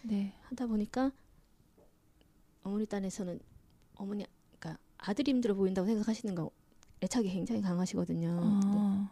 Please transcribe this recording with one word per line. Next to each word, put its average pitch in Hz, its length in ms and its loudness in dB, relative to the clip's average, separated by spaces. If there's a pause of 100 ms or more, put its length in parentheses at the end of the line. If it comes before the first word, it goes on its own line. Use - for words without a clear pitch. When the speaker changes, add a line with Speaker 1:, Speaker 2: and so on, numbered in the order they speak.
Speaker 1:
네. 202 300 -2 (100)
Speaker 2:
하다 254 240 -6
보니까 226 440 0 (1500)
어머니 208 240 -2
딴에서는 190 540 -6 (540)
어머니, 202 300 -8 (340)
그러니까 160 220 -12 (180)
아들이 269 340 0
힘들어 233 220 4
보인다고 190 320 2
생각하시는 214 480 0
거 170 160 -2 (520)
애착이 190 280 2
굉장히 202 320 0
강하시거든요. 175 800 0
Speaker 1:
어. 202 680 4